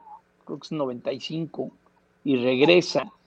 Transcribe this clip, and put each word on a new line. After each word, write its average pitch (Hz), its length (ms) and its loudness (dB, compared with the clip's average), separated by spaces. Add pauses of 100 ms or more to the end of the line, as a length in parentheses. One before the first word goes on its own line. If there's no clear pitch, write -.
(460)
creo 151 140 -10
que - 60 -18
es - 60 -14
noventa 131 400 -6
y - 80 -8
cinco, 156 520 -8 (520)
y 135 200 2
regresa 143 680 4 (160)